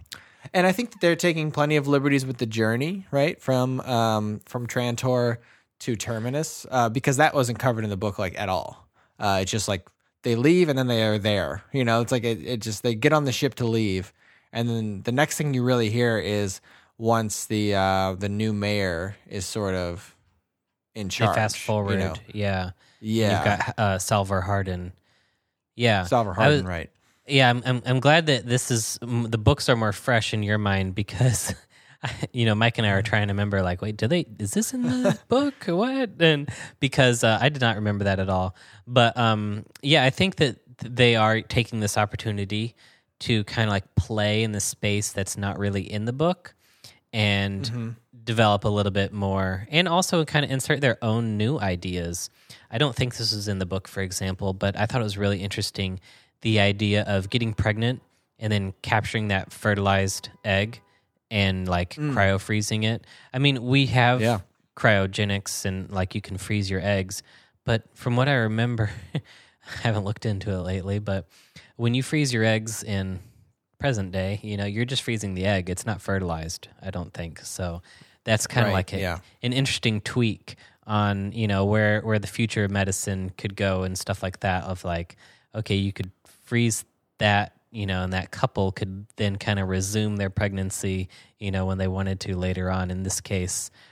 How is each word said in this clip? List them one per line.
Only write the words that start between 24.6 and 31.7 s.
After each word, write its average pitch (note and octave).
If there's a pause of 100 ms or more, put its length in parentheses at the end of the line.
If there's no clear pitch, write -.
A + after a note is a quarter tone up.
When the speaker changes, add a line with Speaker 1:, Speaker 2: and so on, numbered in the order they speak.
Speaker 2:
Yeah. A2
Speaker 1:
Salvor G#2+
Speaker 2:
I -
Speaker 1:
Hardin, B2+
Speaker 2:
was -
Speaker 1:
right. E2+ (380)
Speaker 2:
Yeah, C3+
I'm, B2
I'm, B2+
I'm C3
glad D#3
that B2+
this B2
is, A2
m-, A#2+
the A2+
books C#3
are B2+
more A2
fresh A2+
in G#2+
your G#2
mind G2
because, G#2+ (400)